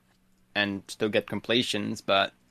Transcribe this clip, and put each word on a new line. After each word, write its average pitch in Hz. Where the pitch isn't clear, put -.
and 101
still 107
get 104
completions, 110
but 98